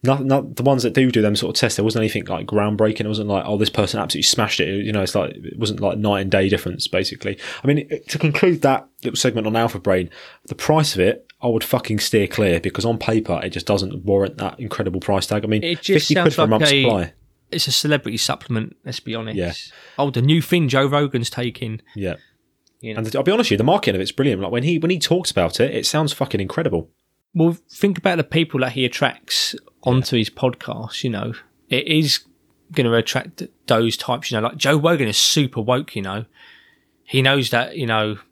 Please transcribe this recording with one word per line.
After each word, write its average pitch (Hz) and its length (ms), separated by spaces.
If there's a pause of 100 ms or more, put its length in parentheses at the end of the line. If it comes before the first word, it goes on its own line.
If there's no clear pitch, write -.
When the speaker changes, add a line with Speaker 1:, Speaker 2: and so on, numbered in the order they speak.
Speaker 1:
not, 135 220
not 135 320
the 120 60
ones 135 200
that 113 120
do 131 160
do 113 120
them 104 140
sort 110 200
of - 40
tests. 117 160
There 101 80
wasn't 110 180
anything, 104 220
like, 92 220
groundbreaking. 107 560
It 107 60
wasn't 104 200
like, 98 180
"Oh, 107 120
this 101 120
person 104 300
absolutely 80 240
smashed - 360
it." 98 240
You 107 80
know, 104 100
it's 92 120
like, 92 220
it - 220
wasn't, 107 220
like, 98 180
night 101 240
and 95 80
day 98 180
difference, 98 400
basically. 98 500 (240)
I - 40
mean, 143 240
it, - 180
to 160 100
conclude 165 440
that 135 260 (160)
little 117 120
segment 113 300
on 107 80
Alpha 117 240
Brain, 92 320 (360)
the - 80
price 156 400
of - 60
it, - 300 (120)
I 123 60
would 113 140
fucking 110 380
steer 104 260
clear, 92 320
because 95 260
on 113 140
paper, 110 460
it 92 60
just - 160
doesn't 95 380
warrant 98 340
that - 200
incredible 98 420
price 98 260
tag. 104 180
I 107 40
mean, 107 140
Speaker 2:
It 170 200
just - 260
Speaker 1:
fifty 147 60
quid 170 180
Speaker 2:
sounds - 20
Speaker 1:
for 175 60
a 156 40
Speaker 2:
like 110 60
Speaker 1:
month's 139 220
Speaker 2:
a 139 100
Speaker 1:
supply. 98 300 (400)
Speaker 2:
It's - 160
a 131 40
celebrity 139 440
supplement, - 680
let's 127 140
be 110 160
honest. 110 220
Speaker 1:
Yeah. 87 160 (460)
Speaker 2:
Oh, 139 120
the 123 120
new 156 200
thing 165 260
Joe 135 180
Rogan's 135 440
taking. 117 500 (140)
Speaker 1:
Yeah. 92 220 (640)
Speaker 2:
You 110 140
know. 113 40
Speaker 1:
And 113 160
I'll 135 80
be 180 80
honest 220 180
with - 40
you, 101 60
the 110 60
marketing 143 300
of 92 60
it's 92 100
brilliant. 131 320
Like, 90 80
when 120 140
he, 165 140
when 165 120
he 185 80
talks 175 320
about - 300
it, 135 120
it - 140
sounds 151 260
fucking - 280
incredible. 95 500 (440)
Speaker 2:
Well, 170 220 (140)
think 196 280
about 180 180
the 151 80
people 156 360
that 127 120
he 127 120
attracts - 720 (300)
onto 127 320
his 110 120
podcast, - 760
you 127 60
know. 113 240 (340)
It 131 180
is 156 340 (520)
gonna 117 220
attract - 480 (260)
those 113 280
types, - 360
you 107 80
know. 117 80
Like, 131 80
Joe 143 220
Rogan 147 280
is 104 120
super 131 420
woke, 123 340
you 104 80
know. 98 220 (800)
He 131 180
knows 135 280
that, - 260
you 139 100
know 107 320 (140)